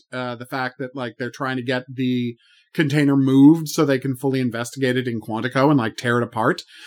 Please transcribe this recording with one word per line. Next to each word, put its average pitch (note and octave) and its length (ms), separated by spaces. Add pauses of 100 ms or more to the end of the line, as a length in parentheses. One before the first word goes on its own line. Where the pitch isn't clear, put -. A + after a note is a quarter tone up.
(120)
uh, B2 240
the B2 100
fact B2+ 320
that, B2+ 160
like, A#2+ 240
they're A#2+ 120
trying C3 260
to B2 80
get B2+ 280
the B2 440 (380)
container C#3+ 420
moved C#3 520
so D#3+ 160
they C3+ 140
can C3+ 180
fully C3+ 240
investigate B2 560
it B2+ 120
in A2+ 120
Quantico A#2+ 500
and, C#3+ 80
like, A2 180
tear A#2+ 220
it A#2 60
apart. A#2 380 (240)